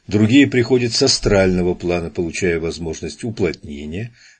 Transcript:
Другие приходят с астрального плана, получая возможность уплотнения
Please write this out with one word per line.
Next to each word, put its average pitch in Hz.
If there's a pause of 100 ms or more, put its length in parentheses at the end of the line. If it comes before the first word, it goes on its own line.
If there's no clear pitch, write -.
Другие 110
приходят 123
с -
астрального 92
плана, 87
получая 85
возможность 80
уплотнения 85 (240)